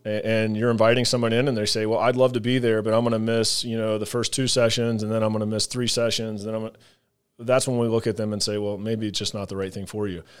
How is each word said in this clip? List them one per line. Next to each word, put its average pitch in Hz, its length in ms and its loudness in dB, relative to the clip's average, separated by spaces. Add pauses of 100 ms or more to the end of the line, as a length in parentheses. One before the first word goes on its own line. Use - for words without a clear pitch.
a-, 107 220 -4
and 110 300 2
you're 117 140 2
inviting 117 360 4
someone 117 260 0
in 127 160 2
and 123 80 0
they 104 100 -2
say, 110 200 0
"Well, 110 120 2
I'd 120 180 2
love 127 180 4
to 120 60 -2
be 123 180 2
there, 113 240 2
but 107 100 0
I'm 113 120 4
gonna 117 140 2
miss, 113 460 0
you 113 140 -4
know, 110 180 0
the 107 100 -4
first - 280 -4
two 131 120 0
sessions, 117 560 2
and 107 80 -2
then 110 120 0
I'm 107 100 2
gonna 107 140 -2
miss 107 200 -2
three 123 220 -4
sessions, 110 560 -2
and 107 40 -8
then 110 60 -6
I'm 110 140 -4
gonna," - 80 -20 (640)
that's 127 300 2
when 123 100 0
we 117 80 2
look 113 200 0
at 107 120 0
them 107 160 -2
and 101 80 -4
say, 104 160 -2
"Well, 104 200 -2
maybe 107 300 -4
it's 98 100 -6
just 101 160 -4
not 101 140 -6
the 98 80 -10
right 95 160 -6
thing 98 140 -10
for 104 200 -4
you." 90 160 -6 (180)